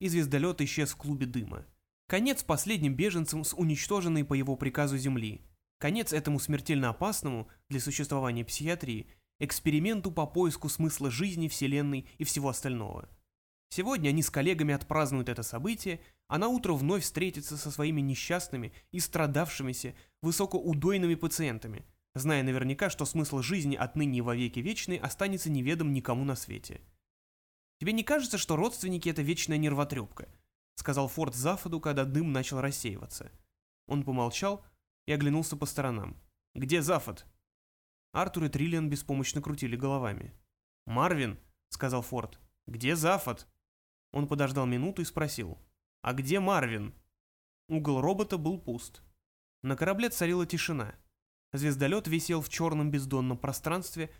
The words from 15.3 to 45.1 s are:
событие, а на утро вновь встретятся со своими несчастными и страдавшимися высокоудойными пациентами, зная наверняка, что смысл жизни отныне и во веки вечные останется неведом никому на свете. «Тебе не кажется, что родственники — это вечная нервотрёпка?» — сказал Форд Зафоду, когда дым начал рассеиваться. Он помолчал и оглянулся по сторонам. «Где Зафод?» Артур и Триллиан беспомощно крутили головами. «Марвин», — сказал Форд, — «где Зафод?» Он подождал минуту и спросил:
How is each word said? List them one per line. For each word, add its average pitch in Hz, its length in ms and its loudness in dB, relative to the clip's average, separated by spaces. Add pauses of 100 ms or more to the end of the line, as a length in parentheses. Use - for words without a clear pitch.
событие, 170 580 -4 (280)
а 147 100 0
на 202 80 2
утро 240 280 2
вновь 151 280 2
встретятся 156 540 -4
со 147 140 -6
своими 151 300 0
несчастными 139 720 -2 (200)
и 175 80 -4
страдавшимися 147 960 -2 (280)
высокоудойными 170 920 2
пациентами, 131 680 -4 (300)
зная 139 300 2
наверняка, 131 440 2
что 151 160 -2
смысл 147 360 0
жизни 143 340 0
отныне 131 440 0
и - 20 2
во 120 160 0
веки 123 240 0
вечные 180 400 -2
останется 180 500 -2
неведом 147 420 2
никому 127 320 0
на 135 120 0
свете. - 440 -10 (1000)
«Тебе 185 120 0
не 226 120 0
кажется, 262 340 2
что 165 160 2
родственники — 185 560 0
это 156 120 0
вечная 156 360 0
нервотрёпка?» — 143 680 0 (480)
сказал 139 320 0
Форд 147 260 -4
Зафоду, 165 460 -2
когда 139 240 0
дым 147 280 2
начал 131 280 -2
рассеиваться. 117 720 -6 (560)
Он 143 160 0
помолчал 135 600 0 (420)
и 143 60 -2
оглянулся 151 440 2
по 143 100 -4
сторонам. 110 500 -4 (380)
«Где 135 260 2
Зафод?» 147 460 0 (840)
Артур 175 320 0
и 147 40 2
Триллиан 160 400 2
беспомощно 143 540 -2
крутили 139 320 -4
головами. 127 580 -2 (540)
«Марвин», — 131 540 2 (300)
сказал 127 320 -2
Форд, — 117 360 -6 (300)
«где 123 260 0
Зафод?» 165 540 0 (640)
Он 143 160 0
подождал 139 380 2
минуту 143 360 0
и - 20 -2
спросил: 143 540 -4 (420)